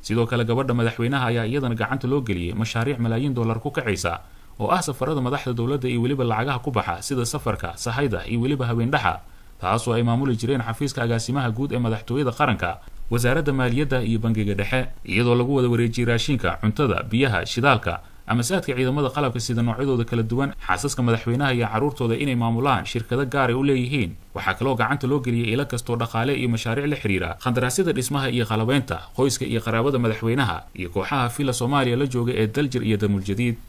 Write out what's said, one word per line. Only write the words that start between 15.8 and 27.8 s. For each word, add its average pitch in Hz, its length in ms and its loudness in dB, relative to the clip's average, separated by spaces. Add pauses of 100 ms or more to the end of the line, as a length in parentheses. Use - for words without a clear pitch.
raashinka, 113 540 0
cuntada, 110 420 2
biyaha, 110 460 2
shidaalka, 117 520 2 (300)
ama 120 160 2
saadka 175 300 0
ciidamada 131 340 0
qalabka 127 300 -2
sida 117 220 0
noocyadooda 120 440 0
kala 117 160 0
duwan, 123 300 0 (100)
xaasaska 110 400 0
madaxweynaha 123 540 2
iyo 117 100 0
carruurtooda 117 480 0
inay 135 240 0
maamulaan 117 480 2
shirkado 120 400 -2
gaar 131 240 0
ay 117 80 2
u 135 80 0
leeyihiin. 127 480 0 (200)
Waxaa 95 200 -2
kaloo 127 240 0
gacanta 123 320 0
loo 143 80 2
geliyey 117 380 0
ilo 143 100 0
kastoo 120 320 -4
dhaqaale 117 400 0
iyo 123 100 0
mashaariic 117 380 0
la 147 100 0
xiriira 92 320 0 (140)
qandaraasyada 127 500 0